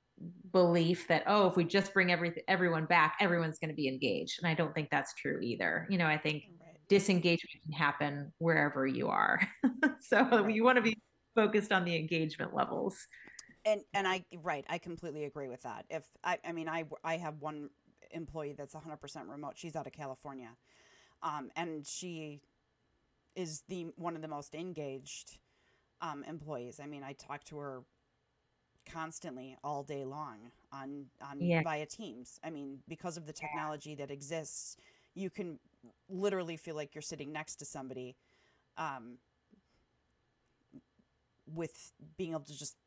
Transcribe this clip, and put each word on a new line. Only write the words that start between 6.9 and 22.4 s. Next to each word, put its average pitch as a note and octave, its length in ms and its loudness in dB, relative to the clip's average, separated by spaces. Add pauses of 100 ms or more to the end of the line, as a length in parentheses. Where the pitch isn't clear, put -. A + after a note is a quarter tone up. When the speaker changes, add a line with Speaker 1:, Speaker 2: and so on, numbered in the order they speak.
Speaker 1:
can D#3 80 -8
happen C#3+ 640 0
wherever D3 480 4
you C3+ 220 0
are. - 320 4 (220)
<laughs> B3+ 80 6 (300)
So - 220 6 (180)
Speaker 2:
Right. G#3 140 4
Speaker 1:
you A3 100 4
wanna B3 180 8
be A3 140 2 (380)
focused G#3+ 380 4
on F#3 120 4
the F3 120 0
engagement D#3+ 580 -2
levels. - 520 0 (580)
Speaker 2:
And, G#3+ 180 2 (100)
and G3 140 0
I, F#3 180 0 (120)
right, D3+ 320 -4
I E3+ 100 -2
completely D#3+ 460 -6
agree C#3+ 240 -6
with A#2 140 -10
that. A#2 280 -10
If D#3+ 180 -8 (160)
I, F3 200 0
I E3+ 80 -8
mean, D#3+ 160 -6
I, E3 160 -2 (200)
I E3 120 0
have D#3 240 -6
one D3 300 -8 (400)
employee D#3 440 -8
that's C#3+ 200 -12
a D#3 60 -10
hundred D#3 180 -12
percent C#3 300 -14
remote. C#3+ 300 -10
She's E3 180 -10
out D3 100 -6
of - 60 -12
California. C3 640 -12 (680)
Um, D3 340 -4
and D#3+ 300 -4
she D#3+ 560 -10 (920)